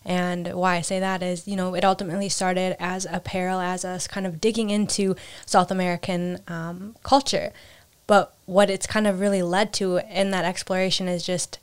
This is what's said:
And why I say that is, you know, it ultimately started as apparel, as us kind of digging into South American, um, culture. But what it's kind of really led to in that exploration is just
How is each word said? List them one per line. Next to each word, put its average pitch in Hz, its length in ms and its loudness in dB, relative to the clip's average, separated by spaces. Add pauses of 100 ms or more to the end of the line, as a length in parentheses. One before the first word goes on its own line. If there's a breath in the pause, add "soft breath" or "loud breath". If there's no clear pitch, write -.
And 180 520 -2
why 180 220 2
I 170 40 0
say 185 200 -2
that 190 220 -2
is, 180 240 -4
you 202 100 -4
know, 185 180 -2
it 175 100 0
ultimately 185 460 2
started 185 500 0
as 185 300 -4
apparel, 185 500 -4
as 180 240 -4
us 185 220 -6
kind 196 200 -6
of 165 140 -6
digging 220 300 0
into 196 440 2 (300 loud breath)
South 180 260 4
American, 180 680 -2 (100)
um, 175 540 -8
culture. 269 500 2 (540 soft breath)
But 202 280 4 (120)
what 196 240 6
it's 190 180 -4
kind 214 180 2
of 190 140 2
really 196 220 2
led 190 320 2
to 185 240 0
in 190 340 0
that 180 120 0
exploration 185 640 0
is 175 160 -2
just - 400 -4